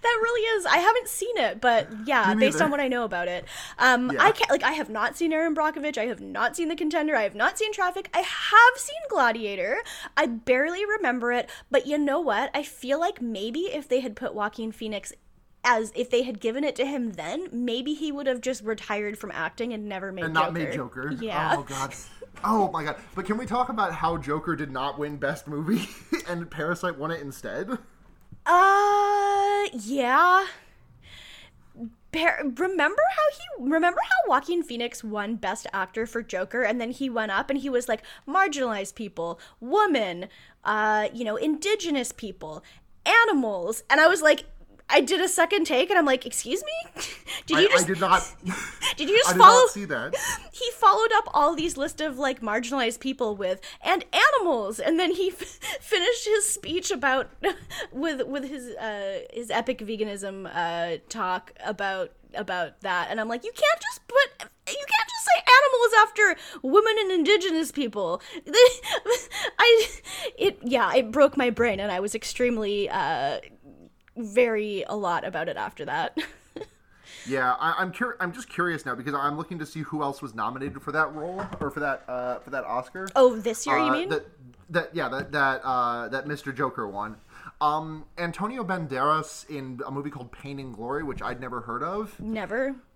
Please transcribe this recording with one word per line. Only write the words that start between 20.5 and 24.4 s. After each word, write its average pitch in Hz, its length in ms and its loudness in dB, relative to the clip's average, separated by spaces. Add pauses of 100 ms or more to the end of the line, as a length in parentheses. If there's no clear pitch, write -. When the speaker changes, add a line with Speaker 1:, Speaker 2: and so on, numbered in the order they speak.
Speaker 2:
made 165 200 -4
Joker. 131 380 -8 (100)
Speaker 1:
Yeah. 185 360 -2
Speaker 2:
Oh, 139 60 -6
God. 135 300 -8 (500)
Oh, 208 280 2
my 160 120 -4
God. 151 140 -6 (180)
But 190 100 -6
can 214 120 -2
we 247 80 -6
talk 247 240 -2
about 208 240 -2
how 165 240 -2
Joker 151 400 -4